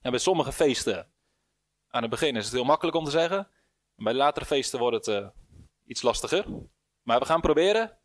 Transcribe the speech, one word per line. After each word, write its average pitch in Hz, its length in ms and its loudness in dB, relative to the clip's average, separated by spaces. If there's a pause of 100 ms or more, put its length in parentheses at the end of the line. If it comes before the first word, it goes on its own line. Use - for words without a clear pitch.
En 131 100 -4
bij 123 100 0
sommige 165 320 2
feesten, 117 600 0 (760)
aan 120 140 -4
het 113 80 -2
begin 123 260 0
is 107 80 -4
het 113 100 -8
heel 123 100 0
makkelijk 160 320 2
om 160 80 -2
te 147 60 -4
zeggen. 170 380 0 (480)
Bij 110 180 -2
latere 139 300 0
feesten 135 340 -2
wordt 117 280 0
het, 104 100 -2
eh, 101 120 -6 (580)
iets - 160 -10
lastiger. 156 440 0 (560)
Maar 117 160 2
we - 80 0
gaan 160 140 2
proberen 196 640 2